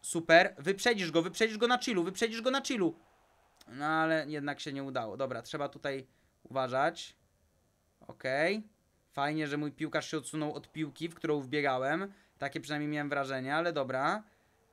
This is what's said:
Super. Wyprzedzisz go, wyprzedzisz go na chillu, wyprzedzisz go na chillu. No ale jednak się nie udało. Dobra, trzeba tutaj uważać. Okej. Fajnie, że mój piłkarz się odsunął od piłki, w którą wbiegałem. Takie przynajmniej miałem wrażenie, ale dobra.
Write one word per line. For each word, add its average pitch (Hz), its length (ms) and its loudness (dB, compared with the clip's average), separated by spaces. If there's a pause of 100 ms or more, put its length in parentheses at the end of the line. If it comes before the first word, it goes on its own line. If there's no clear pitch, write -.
Super. 165 560 8
Wyprzedzisz 190 540 0
go, 160 100 6
wyprzedzisz 214 360 0
go 233 100 2
na 247 100 4
chillu, 214 260 0
wyprzedzisz 220 380 -2
go 254 100 2
na 269 100 0
chillu. 196 380 0 (680)
No 139 180 -8
ale 160 420 2
jednak 147 320 -4
się 147 140 -8
nie 139 100 -6
udało. 117 340 -4
Dobra, 123 240 -4
trzeba 143 280 -6
tutaj 135 380 -8 (360)
uważać. 131 720 0 (920)
Okej. 160 560 -2 (480)
Fajnie, 151 360 -2
że 143 100 -2
mój 147 140 -2
piłkarz 151 400 -4
się 156 60 -2
odsunął 151 360 -4
od - 180 -12
piłki, 156 380 -6
w 160 60 -14
którą 151 240 0
wbiegałem. 143 760 0 (240)
Takie 139 220 -6
przynajmniej 147 320 -4
miałem 147 180 -2
wrażenie, 135 460 -2
ale 170 180 0
dobra. 143 500 0 (500)